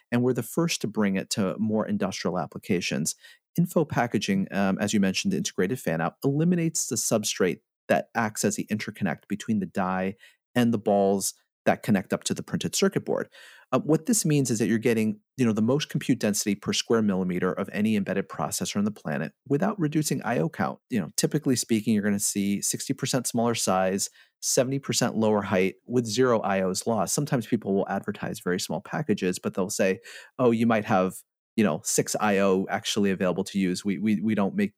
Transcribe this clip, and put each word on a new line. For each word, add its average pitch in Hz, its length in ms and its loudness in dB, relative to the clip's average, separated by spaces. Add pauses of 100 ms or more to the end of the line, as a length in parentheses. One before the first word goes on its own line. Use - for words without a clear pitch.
(120)
and 120 120 2
we're 127 100 4
the 123 80 -2
first 165 400 -2
to - 60 -4
bring 101 280 0
it - 160 -4
to 95 280 0
more 107 260 0
industrial 95 540 -2
applications. 80 760 -2 (420)
Info 175 260 2
packaging, 107 680 0
um, 95 280 0
as 104 140 -2
you 104 80 4
mentioned, 95 320 0
the 78 40 0
integrated 101 400 -2
fan 80 220 -2
out, 82 240 -2
eliminates 165 640 0
the 123 80 -4
substrate 104 640 0 (300)
that - 260 2
acts 110 300 -2
as 101 100 2
the - 160 -6
interconnect 104 560 -6
between 104 320 -2
the 95 60 -2
die 92 500 -2 (400)
and 117 180 4
the 113 40 0
balls 101 560 2 (320)
that - 180 2
connect 98 300 2
up 98 100 -4
to - 100 -2
the - 80 -6
printed - 320 -4
circuit - 300 0
board. - 240 -2 (460)
Uh, 131 60 2
what 156 260 0
this 233 180 0
means 147 260 2
is 110 100 0
that 117 80 2
you're 113 100 4
getting, 110 420 2 (160)
you 131 100 2
know, 113 60 4
the 107 100 2
most 127 280 2
compute 135 280 0
density 104 380 0
per - 160 -6
square 113 300 2
millimeter 92 500 0
of - 220 -4
any 107 240 2
embedded 95 320 -2
processor - 480 -4
on 101 80 0
the 107 40 0
planet - 440 -6 (160)
without 185 280 0
reducing 156 460 -2
I - 160 -2
O 160 80 0
count. - 320 -4 (100)
You 104 120 -2
know, - 160 -6
typically 147 400 0
speaking, 113 360 0
you're 104 100 2
gonna 101 160 0
see 101 420 0
sixty - 320 -4
percent 131 340 -2
smaller 117 260 0
size, 95 560 0 (300)
seventy 135 400 0
percent - 380 -2
lower 107 240 2
height 98 340 2 (100)
with 120 200 0
zero 117 340 2
I 98 240 0
Os 92 240 -2
lost. 104 260 0
Sometimes 143 340 -2
people 104 260 0
will 98 160 0
advertise - 500 -6
very 185 220 -2
small - 180 -6
packages, 92 600 -2
but - 160 -6
they'll 95 140 -4
say, 95 300 0 (400)
"Oh, 127 120 6
you 117 140 2
might 113 200 2
have, 92 300 2 (400)
you 110 80 4
know, 82 200 2
six - 360 -2
I 101 200 2
O 95 300 2
actually 101 420 0
available 92 340 0
to - 140 -4
use. 90 260 0
We, 95 140 -2
we, 107 200 2
we 110 160 0
don't 98 200 0
make 101 220 0